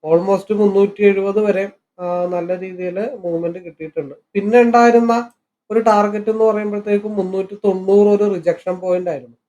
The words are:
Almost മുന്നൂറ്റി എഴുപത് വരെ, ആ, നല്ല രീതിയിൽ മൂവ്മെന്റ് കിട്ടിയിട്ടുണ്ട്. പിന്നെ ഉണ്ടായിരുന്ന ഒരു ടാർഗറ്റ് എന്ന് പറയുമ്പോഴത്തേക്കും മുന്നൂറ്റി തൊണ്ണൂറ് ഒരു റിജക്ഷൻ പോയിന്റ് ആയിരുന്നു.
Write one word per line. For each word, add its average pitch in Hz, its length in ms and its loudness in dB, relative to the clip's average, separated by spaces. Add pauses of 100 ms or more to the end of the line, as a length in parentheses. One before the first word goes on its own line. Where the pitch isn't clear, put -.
Almost 190 480 0
മുന്നൂറ്റി 202 480 2
എഴുപത് 196 380 2
വരെ, 196 320 -2 (280)
ആ, 180 240 -4
നല്ല 180 340 -4
രീതിയിൽ 185 580 -8
മൂവ്മെന്റ് 170 420 -6
കിട്ടിയിട്ടുണ്ട്. 160 560 -12 (180)
പിന്നെ 208 280 2
ഉണ്ടായിരുന്ന 233 720 4 (380)
ഒരു 220 100 0
ടാർഗറ്റ് 208 500 0
എന്ന് 220 140 0
പറയുമ്പോഴത്തേക്കും 208 720 -2
മുന്നൂറ്റി 190 380 -4
തൊണ്ണൂറ് 202 680 2
ഒരു 208 120 0
റിജക്ഷൻ 175 460 -4
പോയിന്റ് 180 300 -2
ആയിരുന്നു. 123 260 -10 (120)